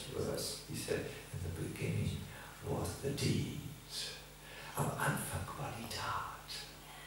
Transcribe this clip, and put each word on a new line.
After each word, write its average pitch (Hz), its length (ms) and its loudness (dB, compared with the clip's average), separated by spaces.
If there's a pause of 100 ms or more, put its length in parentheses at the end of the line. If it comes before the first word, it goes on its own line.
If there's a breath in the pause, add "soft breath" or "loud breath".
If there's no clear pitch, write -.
(180)
verse. - 520 0
He 117 80 -2
said, - 280 2 (280 loud breath)
"In - 140 -2
the - 60 0 (140)
beginning - 500 2 (500 loud breath)
was - 200 2 (160)
the - 80 4
deed." - 480 4 (1160 loud breath)
Am 151 200 4
Anfang - 500 2 (120)
war 135 80 0 (100)
die 113 120 -4
Tat, - 600 0 (580)